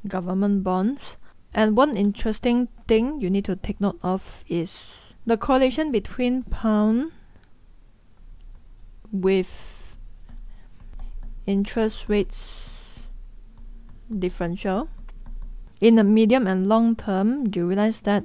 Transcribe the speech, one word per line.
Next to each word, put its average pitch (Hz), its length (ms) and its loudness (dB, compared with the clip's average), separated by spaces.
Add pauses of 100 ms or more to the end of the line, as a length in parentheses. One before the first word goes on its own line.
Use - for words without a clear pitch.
government 190 560 0
bonds. 190 540 0 (360)
And 214 220 4
one 269 220 4
interesting 233 720 2 (180)
thing 247 320 2
you 185 100 -2
need 196 160 2
to 185 120 -2
take - 240 -6
note 202 200 0
of - 460 -4
is - 800 -6
the 226 100 4
correlation 262 560 2
between 247 520 0
pound 220 680 2 (2000)
with - 880 -2 (1500)
interest 202 640 -2
rates - 1000 -6 (1000)
differential. 190 800 -2 (960)
In 226 140 8
the 220 100 8
medium 220 420 6
and 190 200 2
long 226 280 4
term, 214 580 0
you 175 140 0
realize 208 340 2
that 202 240 2